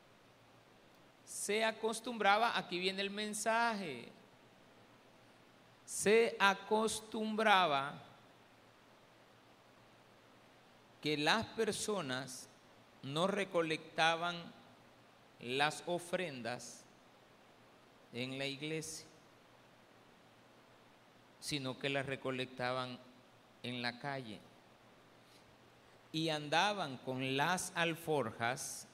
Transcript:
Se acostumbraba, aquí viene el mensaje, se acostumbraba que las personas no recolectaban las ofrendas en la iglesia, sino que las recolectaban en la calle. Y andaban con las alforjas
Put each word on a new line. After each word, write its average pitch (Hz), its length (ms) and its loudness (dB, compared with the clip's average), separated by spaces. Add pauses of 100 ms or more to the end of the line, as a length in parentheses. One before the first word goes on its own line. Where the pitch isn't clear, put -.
(1200)
Se 214 400 0
acostumbraba, 220 920 2
aquí 180 200 -2
viene 190 220 0
el 196 80 0
mensaje, 214 1000 -2 (1800)
se 226 520 4
acostumbraba 196 1600 4 (3000)
que 151 160 0
las 170 300 4
personas 180 1000 -4 (540)
no 151 240 2
recolectaban 170 1120 2 (1040)
las 143 460 0
ofrendas 147 960 -4 (1300)
en 131 260 -4
la 139 60 -2
iglesia, 151 640 -6 (2250)
sino 131 380 -4
que 143 100 -4
las 139 160 0
recolectaban 127 920 -4 (640)
en 123 180 -6
la 120 180 -4
calle. 135 420 -8 (1800)
Y 160 140 0
andaban 156 640 0
con 131 400 -2
las 175 380 0
alforjas 143 1200 -2